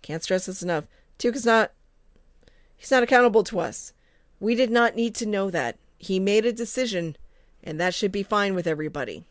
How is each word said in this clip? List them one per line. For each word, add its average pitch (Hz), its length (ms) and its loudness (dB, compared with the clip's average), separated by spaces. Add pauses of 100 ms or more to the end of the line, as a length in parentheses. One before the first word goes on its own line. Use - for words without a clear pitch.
can't 156 220 -8
stress 185 220 0
this 185 160 -8
enough. 170 220 -2 (360)
Tuca's 240 260 -2
not, 226 240 4 (1040)
he's - 140 -10
not 254 140 4
accountable 240 400 6
to - 160 -4
us. - 320 -8 (480)
We 220 140 0
did 233 160 2
not 233 260 4
need 233 200 -2
to 226 100 -4
know 196 240 -2
that. 135 280 -4 (180)
He 190 220 -2
made 202 260 2
a 240 80 2
decision, 220 640 -4 (460)
and 156 180 -8
that 180 140 0
should 196 180 -2
be 202 100 -4
fine 202 320 0
with 175 120 -2
everybody. 147 640 -6